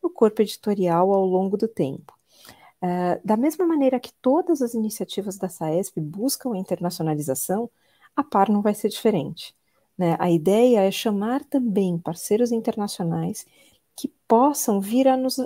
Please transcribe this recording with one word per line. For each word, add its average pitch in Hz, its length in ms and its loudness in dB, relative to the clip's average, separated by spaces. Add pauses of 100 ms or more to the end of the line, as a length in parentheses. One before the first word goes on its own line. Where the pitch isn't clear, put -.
no 339 80 -2
corpo 214 340 2
editorial 190 680 0
ao 196 140 2
longo 190 320 0
do 220 100 -2
tempo. - 500 -6 (640)
Eh, 180 400 -2
da 214 140 0
mesma 311 300 0
maneira 277 340 2
que - 220 -16
todas 285 400 2
as 233 120 -4
iniciativas 208 640 -6
da 190 120 -6
saesp 170 500 -4
buscam 202 540 -6
a 185 40 -4
internacionalização, 175 1120 -4 (480)
a 277 60 0
par 196 240 2
não 208 140 2
vai 208 120 2
ser 208 140 -4
diferente, - 680 -2 (440)
né? 170 220 2
A 175 120 2
ideia 214 480 4
é 190 100 4
chamar 214 540 -2
também 196 540 0
parceiros 214 560 -2
internacionais 202 920 -4 (480)
que - 140 -8 (180)
possam 240 540 4
vir 226 260 2
a 262 120 4
nos 262 280 -2